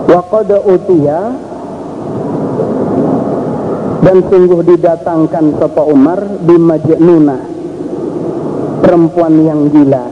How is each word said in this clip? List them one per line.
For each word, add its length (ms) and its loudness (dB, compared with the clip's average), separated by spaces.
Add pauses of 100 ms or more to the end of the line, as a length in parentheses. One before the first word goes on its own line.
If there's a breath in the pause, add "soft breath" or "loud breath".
Wa 240 4
qad 240 0 (160)
utiya, 640 0 (2750)
dan 140 6 (100)
sungguh 320 4 (160)
didatangkan 800 0
sapa 320 0
Umar, 320 4 (240)
bimajnunah, 960 4 (1400)
perempuan 500 2 (140)
yang 240 0
gila. 400 2